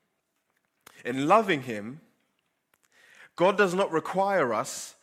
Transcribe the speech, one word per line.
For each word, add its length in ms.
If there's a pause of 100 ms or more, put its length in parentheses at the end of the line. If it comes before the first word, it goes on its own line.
(1040)
In 220
loving 340
him, 400 (1400)
God 200
does 160
not 180
require 600
us 500